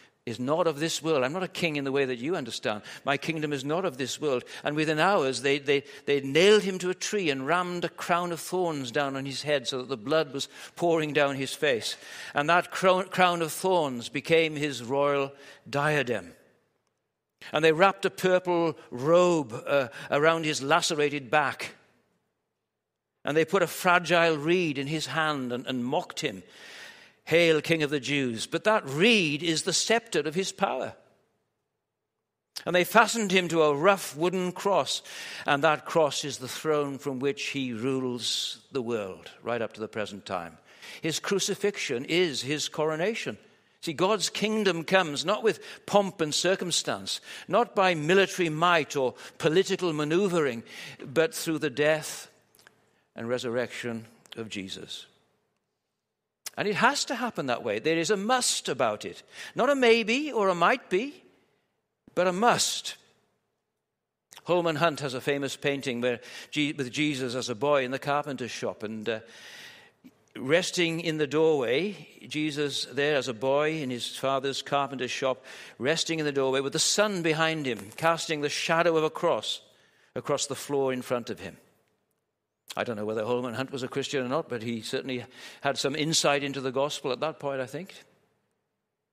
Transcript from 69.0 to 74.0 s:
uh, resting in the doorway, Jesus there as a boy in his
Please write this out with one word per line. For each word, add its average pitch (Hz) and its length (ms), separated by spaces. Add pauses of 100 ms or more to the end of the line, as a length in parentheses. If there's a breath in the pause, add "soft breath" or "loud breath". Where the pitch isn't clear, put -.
uh, 113 120 (1160 loud breath)
resting 165 640
in 160 180
the 151 80
doorway, 151 800 (220)
Jesus 147 640
there 143 240
as 127 100
a 127 80
boy 147 480
in 127 80
his 120 260